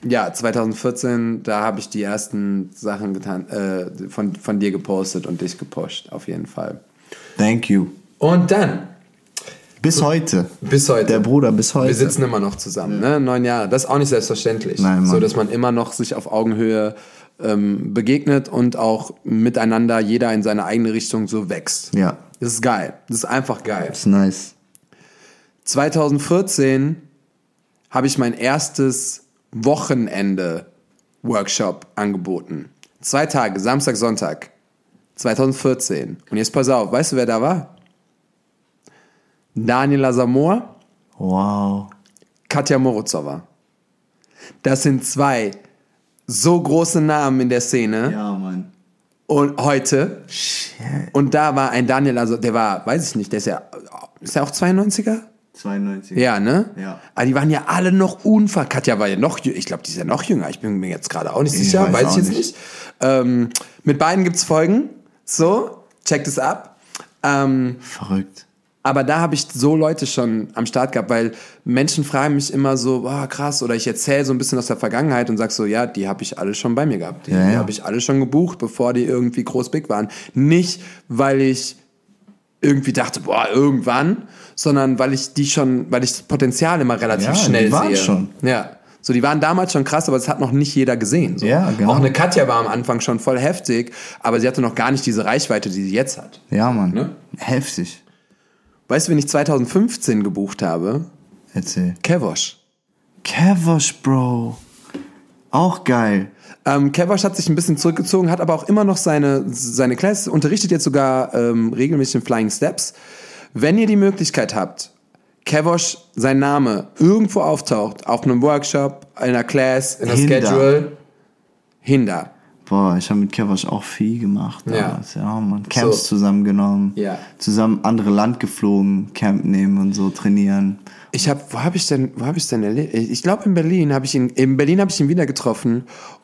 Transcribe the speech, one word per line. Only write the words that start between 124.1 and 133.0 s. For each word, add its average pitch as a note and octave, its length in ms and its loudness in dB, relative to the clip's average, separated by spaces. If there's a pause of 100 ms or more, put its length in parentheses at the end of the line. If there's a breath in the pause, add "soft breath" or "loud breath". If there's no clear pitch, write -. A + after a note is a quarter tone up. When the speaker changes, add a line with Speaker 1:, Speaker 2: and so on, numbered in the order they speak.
Speaker 2:
gemacht G2+ 460 -2
Speaker 1:
Ja. A2 220 -2
Speaker 2:
damals. - 280 -8
Ja, G#2+ 240 -4
man, G#2 280 -2
Camps A2+ 360 2
Speaker 1:
So. - 120 -2
Speaker 2:
zusammengenommen, G2+ 800 2
Speaker 1:
Ja. G2 220 -4 (200)
Speaker 2:
zusammen G#2+ 460 2
andere G#2+ 260 2
Land A2 300 2
geflogen, G2 760 0
Camp G2+ 300 0
nehmen G2 340 2
und G2 160 2
so, G2 160 0
trainieren. G2 720 2 (320 loud breath)
Speaker 1:
Ich - 180 -2
hab, C#3+ 240 -4
wo A#2+ 80 -6
hab F3 140 -2
ich - 120 -2
denn, C3 280 0
wo B2 100 -6
hab D3+ 120 -2
ich's E3 100 -4
denn A2+ 160 0
erlebt? A#2+ 300 -2
Ich, A2+ 180 0